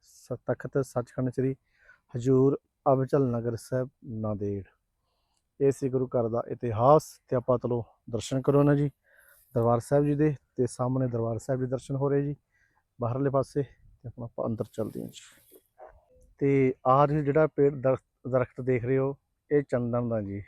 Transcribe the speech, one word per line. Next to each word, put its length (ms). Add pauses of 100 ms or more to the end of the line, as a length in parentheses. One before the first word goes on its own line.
ਸ-, 340 (100)
ਤਖਤ 380
ਸੱਚਖੰਡ 460
ਸ੍ਰੀ 260 (600)
ਹਜ਼ੂਰ 440 (320)
ਅਬਚਲ 380
ਨਗਰ 260
ਸਾਹਿਬ 320 (160)
ਨਾਂਦੇੜ। 600 (960)
ਇਹ 120
ਸੀ 160
ਗੁਰੂ 180
ਘਰ 220
ਦਾ 200
ਇਤਿਹਾਸ। 800
ਤੇ 80
ਆਪਾਂ 220
ਚਲੋ 260 (260)
ਦਰਸ਼ਨ 300
ਕਰੋ 220
ਨਾ 120
ਜੀ 160 (640)
ਦਰਬਾਰ 260
ਸਾਹਿਬ 240
ਜੀ 100
ਦੇ। 220 (200)
ਤੇ 100
ਸਾਹਮਣੇ 400
ਦਰਬਾਰ 320
ਸਾਹਿਬ 220
ਦੇ 60
ਦਰਸ਼ਨ 300
ਹੋ 120
ਰਹੇ 140
ਜੀ 140 (640)
ਬਾਹਰਲੇ 300
ਪਾਸੇ। 320 (400)
ਤੇ 60
ਹੁਣ 160
ਆਪਾਂ 220
ਅੰਦਰ 260
ਚੱਲਦੇ 280
ਹਾਂ 80
ਜੀ। 500 (800)
ਤੇ 360 (120)
ਆਹ 200
ਤੁਸੀਂ 160
ਜਿਹੜਾ 240
ਪੇੜ 280
ਦਰਖਤ, 540
ਦਰਖਤ 320
ਦੇਖ 240
ਰਹੇ 140
ਹੋ, 180 (360)
ਇਹ 100
ਚੰਦਨ 460
ਦਾ 120
ਜੀ। 280